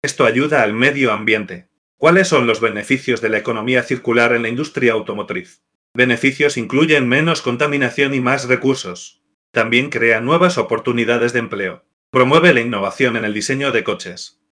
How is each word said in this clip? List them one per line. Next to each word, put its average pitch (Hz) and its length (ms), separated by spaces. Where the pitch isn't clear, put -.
Esto 139 240
ayuda 131 380
al 107 100
medio 131 380
ambiente. 104 580
¿Cuáles 180 320
son 135 200
los 110 120
beneficios 113 640
de 110 80
la 110 80
economía 120 460
circular 120 500
en 120 80
la 113 80
industria 123 440
automotriz? 101 680
Beneficios 131 640
incluyen 131 500
menos 151 360
contaminación 139 720
y 131 40
más 127 280
recursos. 127 760
También 120 400
crea 117 280
nuevas 170 380
oportunidades 117 760
de 123 60
empleo. 98 460
Promueve 147 420
la 123 100
innovación 117 540
en 113 100
el 104 100
diseño 135 360
de 113 120
coches. - 580